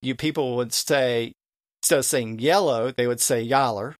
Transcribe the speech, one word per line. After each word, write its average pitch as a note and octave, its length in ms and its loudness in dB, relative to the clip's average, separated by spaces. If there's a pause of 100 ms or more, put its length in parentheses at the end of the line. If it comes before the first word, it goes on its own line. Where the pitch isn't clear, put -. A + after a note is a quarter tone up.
you B2+ 140 -4
people C#3+ 400 -2
would A#2+ 180 -2
say, B2 600 0 (480)
instead D#3+ 180 2
of C3 60 0
saying A2+ 340 -2
yellow, C3+ 520 2
they B2 160 0
would A#2+ 140 0
say B2 200 0
yaller. A#2+ 580 0